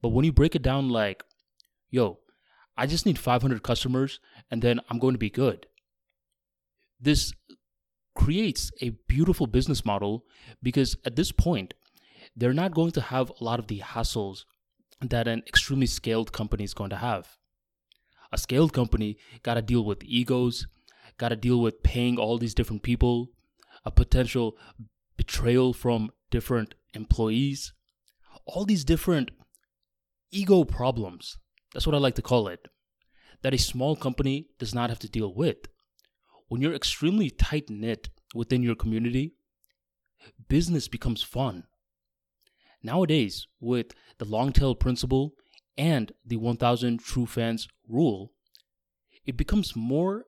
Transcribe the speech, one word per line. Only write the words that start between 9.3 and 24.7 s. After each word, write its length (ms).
business 360
model 420
because 400
at 140
this 160
point, 400
they're 200
not 200
going 180
to 100
have 300
a 120
lot 160
of 80
the 120
hassles 680
that 260
an 200
extremely 400
scaled 440
company 320
is 100
going 180
to 60
have. 400
A 60
scaled 340
company 460
gotta 180
deal 220
with 220
egos, 600
gotta 180
deal 240
with 240
paying 340
all 200
these 160
different 300
people, 480
a 60
potential 680